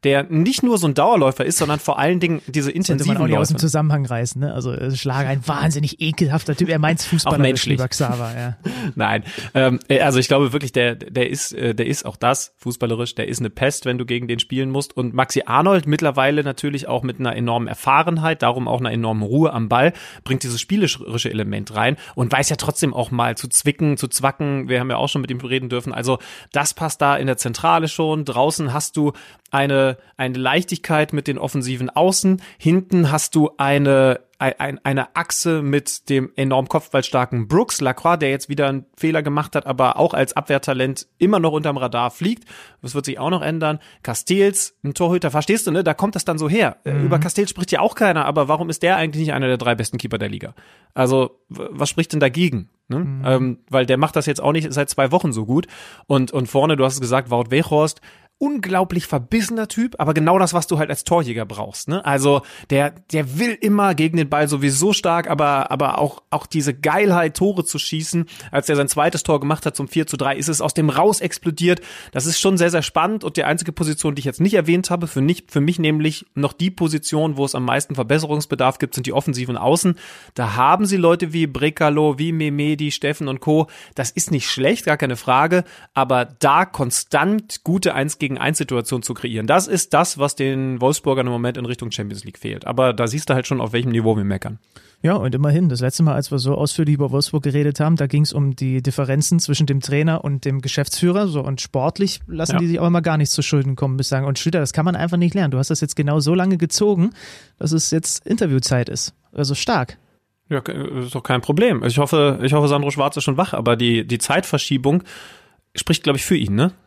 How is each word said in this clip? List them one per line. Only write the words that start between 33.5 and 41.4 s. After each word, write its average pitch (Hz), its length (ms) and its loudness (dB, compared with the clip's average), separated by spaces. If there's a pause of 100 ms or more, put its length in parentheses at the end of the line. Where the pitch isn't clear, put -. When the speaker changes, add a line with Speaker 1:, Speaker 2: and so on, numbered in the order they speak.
Speaker 1:
eine, 139 600 4 (180)
ein, 131 200 0
ein, 139 260 -6
eine 135 320 -2
Achse 165 460 0
mit - 480 -2
dem 131 240 0
enorm 135 340 2
kopfballstarken 127 800 0
Brooks. 170 340 0
Lacroix, 160 380 0
der 143 120 0
jetzt 139 180 -4
wieder 143 200 0
einen 135 180 -4 (100)
Fehler 160 260 0
gemacht 147 320 -4
hat, 147 120 -2
aber 127 320 0
auch - 160 2
als 135 220 0
Abwehrtalent 135 720 -2 (120)
immer 190 200 4
noch 160 140 2